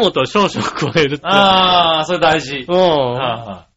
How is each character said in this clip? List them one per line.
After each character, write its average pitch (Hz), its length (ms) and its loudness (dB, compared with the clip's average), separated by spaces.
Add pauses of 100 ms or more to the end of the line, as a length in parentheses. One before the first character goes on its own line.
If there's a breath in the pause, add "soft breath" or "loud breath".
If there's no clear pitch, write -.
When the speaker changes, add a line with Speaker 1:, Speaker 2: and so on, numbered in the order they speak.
(120)
Speaker 1:
素 151 80 0
を 175 60 0
少 196 220 2
々 - 140 -6
加 - 380 -2
え 151 40 4
る 139 100 -2
っ 147 40 -4
て。 - 60 -20
Speaker 2:
あ 185 800 2
ー、 - 20 -8
そ 175 100 -4
れ 175 40 -2
大 160 220 2
事。 131 280 -8
Speaker 1:
う 170 40 -4
ん。 180 40 2
Speaker 2:
は 147 380 2
い 127 60 -4
は 113 500 -6
い。 - 60 -20